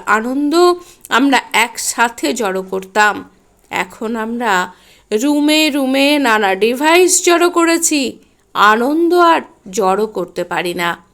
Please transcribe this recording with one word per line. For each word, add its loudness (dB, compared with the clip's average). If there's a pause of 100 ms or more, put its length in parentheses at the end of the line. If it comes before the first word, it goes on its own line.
আনন্দ 0 (340)
আমরা 2 (100)
একসাথে -2
জড়ো -4
করতাম। -2 (400)
এখন -6
আমরা -2 (400)
রুমে 0
রুমে 0
নানা 2
ডিভাইস 2
জড়ো 2
করেছি, -2 (360)
আনন্দ 2
আর 4 (300)
জড়ো 0
করতে -8
পারি -6
না। -4